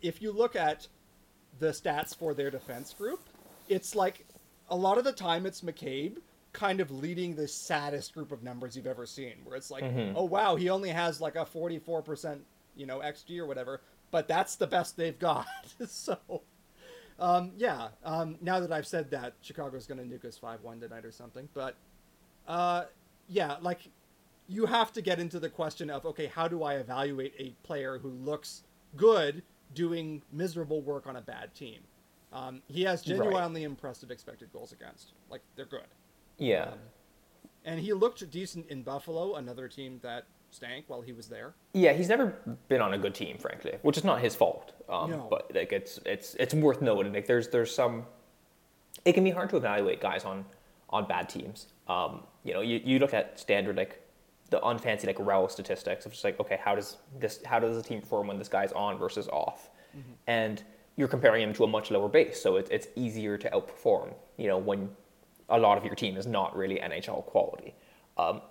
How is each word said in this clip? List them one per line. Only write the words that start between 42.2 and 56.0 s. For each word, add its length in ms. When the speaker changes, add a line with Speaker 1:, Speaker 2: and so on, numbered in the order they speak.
Speaker 2:
been 120
on 140
a 40
good 160
team, 240
frankly, 440
which 140
is 80
not 160
his 140
fault. 380
Um, 220
Speaker 1:
No. 200
Speaker 2:
but, 240
like, 180
it's, 320
it's, 300
it's 200
worth 280
noting. 300
Like, 140
there's, 220
there's 260
some, 320
it 80
can 120
be 60
hard 200
to 60
evaluate 440
guys 240
on, 200
on 160
bad 220
teams. 400
Um, 360
you 100
know, 60
you, 240
you 140
look 160
at 240
standard, 380
like, 240
the 100
unfancy, 460
like, 120
rel 300
statistics 580